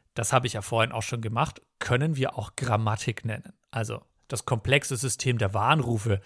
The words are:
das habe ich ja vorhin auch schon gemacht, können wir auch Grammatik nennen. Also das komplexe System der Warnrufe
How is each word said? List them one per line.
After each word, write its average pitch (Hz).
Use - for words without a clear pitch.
das -
habe 127
ich -
ja 107
vorhin 113
auch 110
schon 117
gemacht, 113
können 143
wir 131
auch -
Grammatik 110
nennen. 110
Also 110
das -
komplexe 131
System 123
der 104
Warnrufe 113